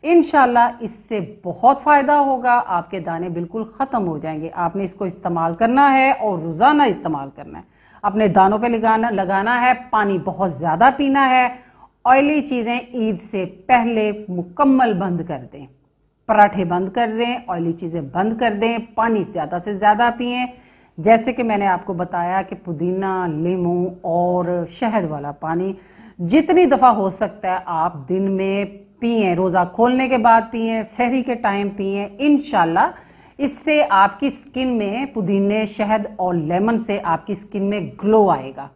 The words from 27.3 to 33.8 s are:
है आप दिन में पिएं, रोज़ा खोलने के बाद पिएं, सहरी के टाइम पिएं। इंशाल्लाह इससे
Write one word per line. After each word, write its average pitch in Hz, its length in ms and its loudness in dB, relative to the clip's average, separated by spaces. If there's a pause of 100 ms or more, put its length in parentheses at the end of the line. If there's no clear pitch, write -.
है 180 140 -4
आप 165 400 -4
दिन 196 240 -2
में 196 540 -4 (160)
पिएं, 220 340 0
रोज़ा 180 300 2
खोलने 254 440 2
के 254 80 2
बाद 226 340 6
पिएं, 226 320 -4
सहरी 247 400 -2
के 247 120 -2
टाइम 202 340 -2
पिएं। 202 480 -6
इंशाल्लाह 247 760 2 (480)
इससे 302 440 0